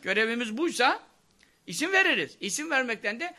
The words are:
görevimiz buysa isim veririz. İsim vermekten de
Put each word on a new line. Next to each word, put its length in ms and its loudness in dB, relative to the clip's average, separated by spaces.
görevimiz 560 0
buysa 420 2
isim 240 -4
veririz. 480 2
İsim 300 -6
vermekten 500 -2
de 200 -6